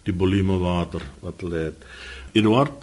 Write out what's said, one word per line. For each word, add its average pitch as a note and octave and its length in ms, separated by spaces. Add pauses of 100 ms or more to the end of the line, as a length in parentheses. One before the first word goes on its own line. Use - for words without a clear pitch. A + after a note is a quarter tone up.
die G2+ 100
volume F#2+ 440
water F2 440 (200)
wat E2+ 200
hulle E2+ 160
het." D#2+ 280 (480)
Eduard, A2 380 (120)